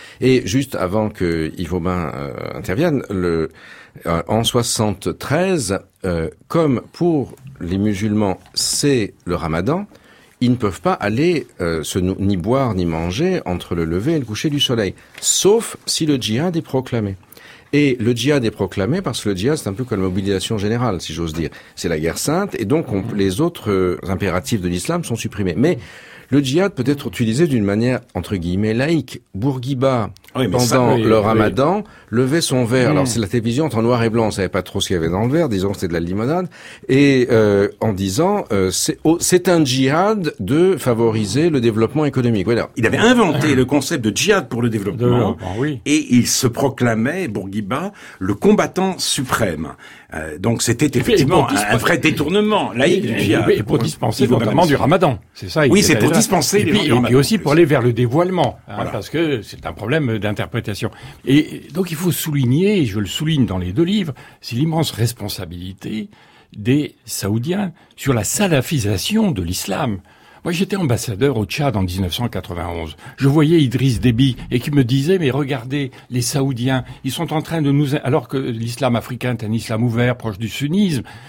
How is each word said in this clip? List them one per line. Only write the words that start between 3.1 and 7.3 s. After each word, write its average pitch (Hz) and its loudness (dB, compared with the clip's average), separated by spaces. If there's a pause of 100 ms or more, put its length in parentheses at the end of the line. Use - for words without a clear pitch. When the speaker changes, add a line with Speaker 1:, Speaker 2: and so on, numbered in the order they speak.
Speaker 1:
euh, 85 0
en 113 2
soixante-treize, 117 -2 (260)
euh, 82 -2 (180)
comme 147 2 (120)
pour 160 0 (260)